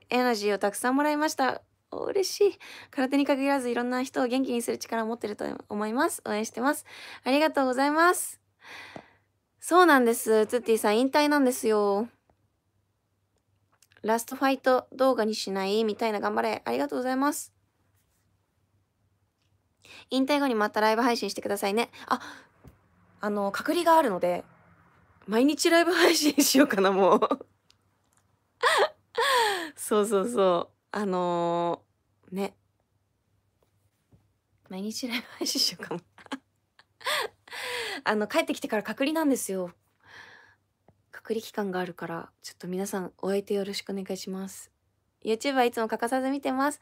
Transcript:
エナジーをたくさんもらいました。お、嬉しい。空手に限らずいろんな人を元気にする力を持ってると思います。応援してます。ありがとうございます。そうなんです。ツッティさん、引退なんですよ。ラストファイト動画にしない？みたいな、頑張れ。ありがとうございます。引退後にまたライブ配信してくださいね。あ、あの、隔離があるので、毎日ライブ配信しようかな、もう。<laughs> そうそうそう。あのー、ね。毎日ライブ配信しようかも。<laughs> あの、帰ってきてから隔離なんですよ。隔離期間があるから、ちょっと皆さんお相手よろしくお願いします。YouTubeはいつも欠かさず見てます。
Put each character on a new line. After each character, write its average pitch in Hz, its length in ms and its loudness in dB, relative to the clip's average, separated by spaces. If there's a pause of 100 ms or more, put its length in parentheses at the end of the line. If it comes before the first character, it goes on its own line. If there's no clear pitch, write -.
エ 247 140 2
ナ 247 100 2
ジ 208 160 0
ー 202 60 2
を - 20 -6
た 202 140 0
く 202 40 -14
さ 247 140 -2
ん 262 60 2
も 285 80 2
ら 302 80 2
い 294 60 0
ま 302 120 0
し 311 60 -6
た。 262 260 -2 (300)
お、 - 140 -8
嬉 381 220 -2
し - 280 2
い。 - 40 -20 (300)
空 262 200 -2
手 285 80 2
に 285 100 2
限 277 200 0
ら 277 120 2
ず 247 100 -4
い 233 60 -2
ろ 240 80 -2
ん 247 80 -2
な 254 100 -2
人 269 220 -4
を 254 40 0
元 262 160 0
気 254 80 -2
に 240 120 -2
す 233 80 -4
る 226 80 -4
力 226 240 -4
を 220 40 -4
持 226 80 -4
っ - 40 -14
て 220 80 -6
る 208 80 -6
と - 100 -8 (240)
思 208 160 -4
い 214 80 -4
ま 294 160 0
す。 - 160 -8
応 214 80 -4
援 214 120 -2
し - 40 -8
て - 120 -8
ま 277 120 0
す。 - 100 -8 (400)
あ 254 60 -2
り 277 100 4
が 302 120 2
と 294 100 0
う 269 40 2
ご 254 80 0
ざ 262 120 2
い 294 60 2
ま 330 240 4
す。 - 240 -8 (1200)
そ 339 220 4
う 359 40 8
な 294 140 8
ん 247 60 4
で 233 100 4
す。 220 320 2
ツ 247 100 -2
ッ 240 60 0
テ 226 120 4
ィ - 20 0
さ 214 120 2
ん、 208 100 4
引 269 100 2
退 294 180 4
な 294 120 4
ん 269 60 4
で 247 60 4
す 254 160 -4
よ。 208 400 2 (1900)
ラ 220 180 0
ス 233 60 -8
ト 262 100 -10
フ 269 100 -2
ァ 269 80 2
イ 262 40 -2
ト 254 360 2
動 262 200 4
画 233 120 0
に 220 100 -2
し - 160 -6
な 190 140 -2
い？ 214 180 0
み 208 120 -2
た 226 120 -2
い 214 40 0
な、 202 80 -4
頑 208 160 -2
張 226 60 0
れ。 220 240 -2
あ 233 60 -2
り 247 60 -2
が 285 100 -2
と 285 80 -8
う 262 40 -2
ご 247 40 -4
ざ 254 80 -2
い 262 40 -2
ま 285 180 0
す。 - 180 -10 (2500)
引 262 140 2
退 285 140 2
後 277 80 2
に 247 80 0
ま 208 140 2
た 214 120 -2
ラ 214 100 4
イ 220 40 2
ブ 226 60 0
配 240 160 2
信 202 120 -4
し 208 40 -8
て - 80 -8
く - 80 -8
だ 202 80 -2
さ 202 100 -2
い 196 60 0
ね。 233 160 0 (180)
あ、 - 120 -2 (1000)
あ 208 100 -4
の、 202 200 -2
隔 - 220 -2
離 349 100 0
が 330 140 6
あ 320 40 6
る 254 100 0
の 180 80 -4
で、 175 240 0 (840)
毎 226 180 2
日 311 240 2
ラ 330 100 6
イ 339 60 4
ブ 330 60 2
配 339 240 6
信 302 180 2
し - 240 4
よ 285 80 8
う - 20 0
か 196 140 0
な、 190 100 4
も 185 240 6
う。 208 40 2 (100)
<laughs> - 160 -4 (2250)
そ - 260 0
う 202 40 2
そ 202 160 0
う 185 80 -4
そ 190 420 2
う。 - 40 -20 (160)
あ 208 140 -4
の 175 800 -2 (480)
ー、 185 40 -12
ね。 196 200 -6 (2250)
毎 190 120 -10
日 220 260 -8
ラ 233 80 -6
イ 247 40 -4
ブ - 60 -12 (120)
配 - 100 -4
信 262 120 -2
し - 120 0
よ 175 100 -16
う - 40 -10
か 160 100 -8
も。 175 60 -10
<laughs> - 2000 -10
あ 214 120 0
の、 208 120 -2
帰 294 120 0
っ 320 60 -2
て 311 80 -4
き - 60 -6
て - 80 -8
か 220 100 -2
ら 202 60 -2
隔 220 220 -4
離 311 80 -2
な 320 120 0
ん 285 40 4
で 254 80 2
す - 140 -8
よ。 185 200 -6 (1400)
隔 - 220 -8
離 220 80 -2
期 - 100 -16
間 202 200 -4
が 185 80 -2
あ 180 60 -2
る 175 100 -12
か 170 100 -10
ら、 165 260 -10 (120)
ち - 80 -16
ょ - 20 -20
っ - 40 -20
と 180 100 -14
皆 180 180 -4
さ 202 140 -6
ん 180 180 -8
お 185 120 -6
相 202 140 -2
手 202 120 -4
よ 196 100 -2
ろ 202 80 -8
し - 80 -8
く - 100 -12
お 196 40 -6
願 196 120 -8
い 190 100 -8
し - 120 -12
ま 190 180 -8
す。 - 240 -18 (520)
YouTube 226 320 -2
は 262 80 4
い 240 80 2
つ 240 100 -4
も 220 60 -2
欠 220 120 -4
か 233 80 -2
さ 262 140 0
ず 262 80 -2
見 277 100 -2
て 277 120 -4
ま 269 200 0
す。 - 100 -14